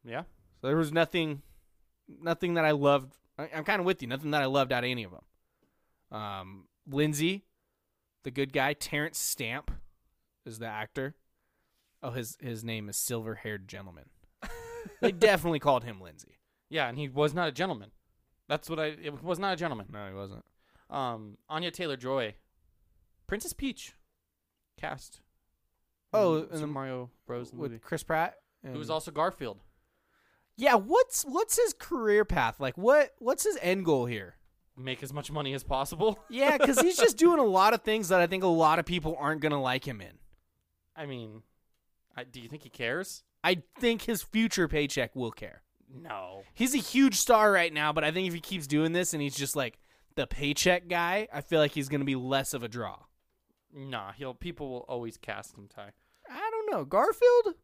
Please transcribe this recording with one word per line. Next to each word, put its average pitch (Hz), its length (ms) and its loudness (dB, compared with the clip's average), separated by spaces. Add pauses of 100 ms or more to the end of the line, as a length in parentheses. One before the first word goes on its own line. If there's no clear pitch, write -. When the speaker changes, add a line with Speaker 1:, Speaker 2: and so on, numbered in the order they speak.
Speaker 1:
Yeah. 123 180 -8 (380)
Speaker 2:
So 127 60 -6
there 143 100 4
was 156 160 2
nothing, 160 500 0 (640)
nothing 170 460 -2
that 165 100 4
I 151 80 6
loved. 139 440 2 (220)
I, 147 160 -10
I'm 156 100 -8
kinda 202 200 0
with 185 180 0
you. 120 60 -8
Nothing 143 240 -4
that 147 100 2
I 131 40 0
loved 131 260 2
out 123 120 0
of 127 60 -2
any 120 140 -6
of 90 80 -14
'em. - 1040 -20
Um, 98 500 -12 (200)
Lindsay, 156 560 0 (800)
the 131 80 -8
good 135 200 -4
guy, 139 200 0
Terrence 151 460 -6
Stamp 123 520 -6 (760)
is 110 140 -14
the 117 80 -10
actor. 113 480 -8 (880)
Oh, 131 80 -8
his, 117 300 -8
his 113 240 -10
name 110 240 -6
is 98 80 -8
Silver-Haired 110 720 -6
Gentleman. 92 400 -18 (340)
Speaker 1:
<laughs> - 60 -12 (520)
Speaker 2:
They 226 120 2
definitely 170 480 4
called 127 240 4
him 104 160 -12
Lindsay. - 380 -20 (300)
Speaker 1:
Yeah, 147 200 -2
and 123 100 -8
he 147 100 -6
was 143 260 2
not 175 140 -2
a 143 40 -6
gentleman. 131 380 -6 (580)
That's 151 200 -4
what 160 120 -6
I, 151 60 -2
it 147 360 -10
was 170 160 -2
not 196 140 -2
a 175 40 -2
gentleman. 135 360 -6
Speaker 2:
No, 104 160 -12
he 95 60 -14
wasn't. 98 300 -14 (440)
Speaker 1:
Um, 113 500 -8 (100)
Anya 160 220 -6
Taylor-Joy, 131 640 -4 (920)
Princess 214 240 -6
Peach, - 400 -8 (840)
cast. - 440 -12 (920)
Speaker 2:
Oh, 185 240 6
Speaker 1:
in 160 60 2
Speaker 2:
and - 120 -10
Speaker 1:
Super 156 80 -6
Speaker 2:
the, 151 40 -6
Speaker 1:
Mario 131 440 -8 (160)
Bros. 120 260 -8
Speaker 2:
with 123 200 -8
Speaker 1:
movie. 113 60 -14
Speaker 2:
Chris - 240 -6
Pratt, 165 340 -2 (280)
Speaker 1:
Who 135 140 -12
was 151 100 -8
Speaker 2:
and 160 60 -2
Speaker 1:
also 160 180 -6
Garfield. 147 480 -2 (960)
Speaker 2:
Yeah, 247 180 6
what's, 294 500 4
what's 330 320 0
his 453 220 2
career 214 460 2
path? 127 340 0
Like, 131 180 -4
what, 262 420 4
what's 247 260 -2
his 415 180 0
end 185 220 0
goal 135 220 4
here? 98 280 -6 (500)
Speaker 1:
Make 131 180 -6
as 135 100 -12
much 147 180 -10
money 143 240 -4
as 131 100 -8
possible. 160 600 0
<laughs> - 60 -20
Speaker 2:
Yeah, 277 280 4
'cause 277 220 4
he's 349 160 4
just 392 200 6
doing 339 220 6
a 262 60 6
lot 196 300 6
of 214 80 -2
things 214 260 0
that 185 120 6
I 175 60 6
think 185 160 -2
a 190 60 4
lot 165 300 6
of 165 80 0
people 165 320 -2
aren't 147 220 0
gonna 147 200 2
like 127 260 -2
him 104 140 -10
in. 92 180 -18 (800)
Speaker 1:
I 156 100 -8
mean, 113 360 -12 (760)
I, 123 80 -12
do 127 160 -18
you 113 80 -18
think 147 140 -14
he - 80 -20
cares? 131 520 -6 (220)
Speaker 2:
I 180 180 2 (160)
think 233 240 0
his 220 200 -4
future 214 460 0
paycheck 143 480 -2
will 120 160 -4
care. - 300 -18 (300)
Speaker 1:
No. 98 500 -12 (120)
Speaker 2:
He's 254 200 0
a 269 40 2
huge 247 380 4
star 214 340 8
right 170 220 4
now, 151 200 0
but 151 120 2
I 156 80 2
think 185 160 -2
if 170 60 -4
he 165 60 -8
keeps 170 260 -6
doing 151 260 2
this 175 220 0
and 147 80 -2
he's 143 120 -4
just, 143 220 -4
like, 127 220 -4 (360)
the 139 120 -2
paycheck 175 600 0
guy, 175 440 0
I 143 80 -6
feel 160 180 0
like 147 140 4
he's 135 160 -4
gonna 139 160 -2
be 135 120 0
less 131 380 -2
of 120 80 -6
a 117 60 -8
draw. 107 300 -10 (720)
Speaker 1:
Nah, 127 400 -10
he'll, 131 220 -10
people 151 360 -10
will 123 180 -10
always 120 280 -8
cast - 400 -12
him, 101 120 -20
Ty. 101 240 -18 (360)
Speaker 2:
I 349 240 -6
don't 440 180 -4
know. 165 140 -2
Garfield? 427 800 4